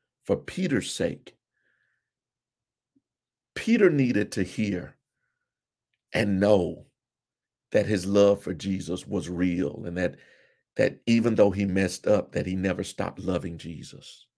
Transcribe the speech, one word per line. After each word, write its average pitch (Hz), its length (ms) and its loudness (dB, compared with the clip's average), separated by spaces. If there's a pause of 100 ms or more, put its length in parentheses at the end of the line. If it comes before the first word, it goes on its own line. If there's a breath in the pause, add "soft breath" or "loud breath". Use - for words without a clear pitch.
(240)
for - 120 0
Peter's 147 560 -2
sake. - 420 -6 (2250)
Peter 220 340 4
needed 123 440 2
to 98 100 0
hear 98 540 -4 (1160)
and 101 260 0
know 92 480 2 (840)
that 104 140 2
his 98 200 -2
love 101 340 4
for - 140 -8
Jesus 90 500 -6
was 82 240 -6
real 87 560 -2
and 87 120 -8
that, 90 180 -4 (640 soft breath)
that - 300 0
even 117 280 4
though 101 160 6
he 101 140 0
messed 95 420 -2
up, 101 260 2
that - 140 -2
he 92 80 -4
never 92 300 -2
stopped - 340 -8
loving 87 400 -4
Jesus. - 680 -16 (100)